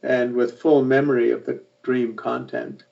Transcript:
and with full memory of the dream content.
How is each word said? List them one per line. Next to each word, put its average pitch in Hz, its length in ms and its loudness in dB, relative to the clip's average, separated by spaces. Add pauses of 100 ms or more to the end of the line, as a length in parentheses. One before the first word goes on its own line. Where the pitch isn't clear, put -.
and 123 320 0
with 120 240 0
full 147 240 4
memory 131 480 2
of - 140 -4
the 120 180 -6 (200)
dream 120 340 -2
content. 127 760 -8